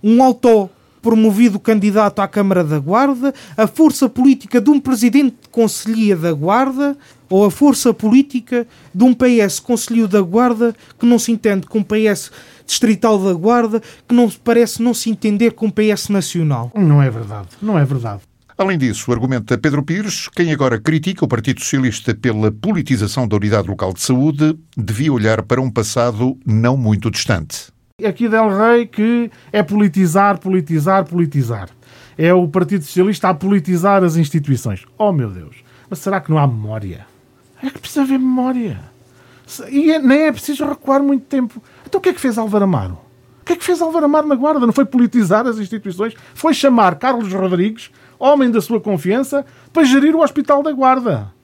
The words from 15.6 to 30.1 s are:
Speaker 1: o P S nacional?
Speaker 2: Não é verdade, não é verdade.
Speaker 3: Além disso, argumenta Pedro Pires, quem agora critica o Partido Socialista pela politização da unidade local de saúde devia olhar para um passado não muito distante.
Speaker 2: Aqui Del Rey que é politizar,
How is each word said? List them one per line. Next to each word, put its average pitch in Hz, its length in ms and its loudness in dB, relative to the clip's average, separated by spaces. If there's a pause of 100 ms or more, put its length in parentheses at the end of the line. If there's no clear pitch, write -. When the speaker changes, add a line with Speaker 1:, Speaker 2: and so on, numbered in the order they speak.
Speaker 1:
o 208 60 0
P 214 180 0
S 202 220 -4
nacional? 151 640 -2
Speaker 2:
Não 151 260 4
é 135 80 2
verdade, 104 400 -10 (120)
não 208 160 -2
é 147 60 2
verdade. 117 380 -6 (360)
Speaker 3:
Além 190 200 -2
disso, 123 340 -2
argumenta 123 460 -2
Pedro 143 260 -2
Pires, 165 460 -6
quem 170 240 -2
agora 131 260 0
critica 156 460 -2
o - 20 -2
Partido 117 320 -2
Socialista 127 560 -4
pela 107 340 -2
politização 120 800 -2
da 104 80 -2
unidade 101 320 0
local 95 240 -4
de 90 100 -10
saúde 151 560 0 (200)
devia 117 340 -2
olhar 110 300 0
para 123 180 -2
um 131 100 -2
passado 120 760 -2
não 117 320 2
muito 107 340 0
distante. - 540 -6 (360)
Speaker 2:
Aqui 220 280 -2
Del 220 180 2 (100)
Rey 233 280 4
que 233 440 -2 (220)
é 208 100 0
politizar, 190 800 2